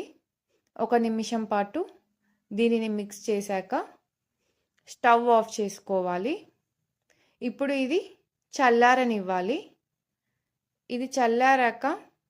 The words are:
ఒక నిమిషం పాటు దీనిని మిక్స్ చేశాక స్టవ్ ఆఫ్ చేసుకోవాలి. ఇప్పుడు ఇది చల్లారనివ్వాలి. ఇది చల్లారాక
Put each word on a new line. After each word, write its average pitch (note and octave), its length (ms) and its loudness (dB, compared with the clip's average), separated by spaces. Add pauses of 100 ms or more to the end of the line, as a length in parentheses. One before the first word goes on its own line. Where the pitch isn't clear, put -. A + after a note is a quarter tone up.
(840)
ఒక A3+ 200 0
నిమిషం A3 480 -4
పాటు G3+ 280 -2 (720)
దీనిని A3+ 460 0
మిక్స్ G#3 300 -10
చేశాక G3+ 480 -4 (1160)
స్టవ్ A#3 440 4
ఆఫ్ A3+ 220 2
చేసుకోవాలి. F#3+ 760 -4 (1080)
ఇప్పుడు C4 320 -4 (100)
ఇది C#4+ 160 0 (540)
చల్లారనివ్వాలి. A#3 1040 2 (1300)
ఇది B3 180 -6 (100)
చల్లారాక B3 680 2 (440)